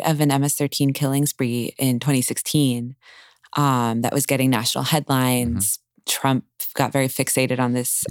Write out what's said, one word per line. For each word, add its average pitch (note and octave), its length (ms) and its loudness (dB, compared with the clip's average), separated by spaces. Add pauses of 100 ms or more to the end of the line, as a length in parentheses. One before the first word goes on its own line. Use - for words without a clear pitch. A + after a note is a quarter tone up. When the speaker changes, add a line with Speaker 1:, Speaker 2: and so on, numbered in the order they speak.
Speaker 1:
of D#3 140 2
an D3 120 4
M C#3 120 2
S C#3+ 120 0
thirteen C#3 360 0
killing C#3 340 0
spree A#2+ 520 -2
in B2+ 220 0
twenty C3+ 220 2
sixteen, B2 760 0 (600)
um, A#2+ 460 2
that B2 120 -2
was C#3 120 0
getting C3 240 2
national B2 340 0
headlines, B2+ 960 0
Speaker 2:
Mm-hmm. - 60 -20 (260)
Speaker 1:
Trump C3 360 0 (280)
got C3+ 200 0
very C3+ 160 2
fixated C3 500 -2
on B2 140 0
this, B2 380 -2